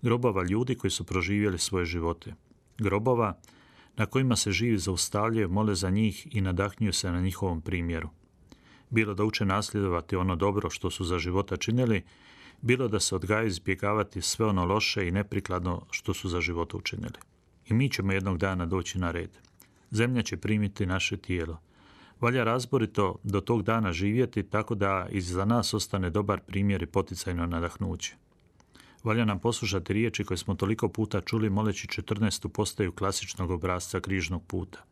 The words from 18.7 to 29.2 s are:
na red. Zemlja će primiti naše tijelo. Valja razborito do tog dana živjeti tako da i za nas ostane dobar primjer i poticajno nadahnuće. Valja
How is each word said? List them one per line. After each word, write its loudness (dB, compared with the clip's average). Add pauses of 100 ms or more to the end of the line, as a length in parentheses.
na 0
red. -6 (640)
Zemlja 2
će -4
primiti 0
naše -2
tijelo. -4 (600)
Valja 2
razborito 2
do 0
tog 0
dana 2
živjeti 0
tako -2
da 0
i -2
za 0
nas 2
ostane 0
dobar 0
primjer 0
i -4
poticajno -2
nadahnuće. -4 (880)
Valja 2